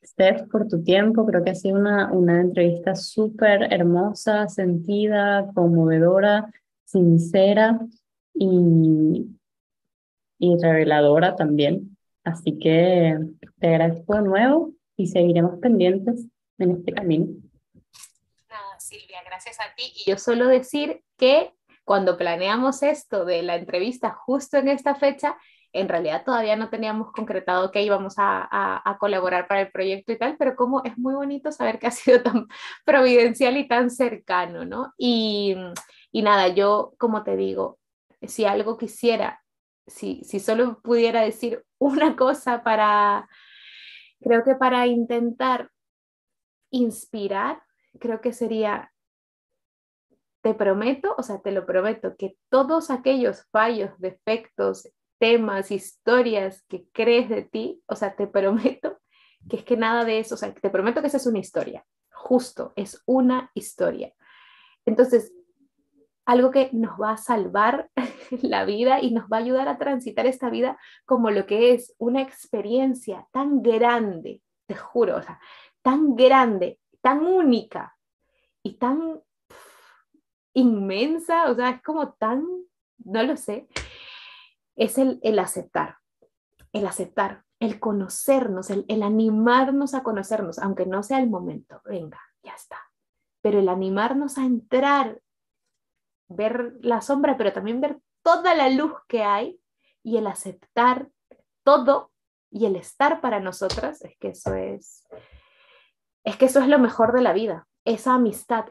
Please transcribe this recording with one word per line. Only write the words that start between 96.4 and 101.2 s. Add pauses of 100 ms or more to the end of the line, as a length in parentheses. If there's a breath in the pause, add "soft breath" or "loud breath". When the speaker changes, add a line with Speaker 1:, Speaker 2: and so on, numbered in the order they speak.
Speaker 2:
la
sombra,
pero
también
ver (240)
toda
la
luz (140)
que
hay, (440)
y
el
aceptar (540)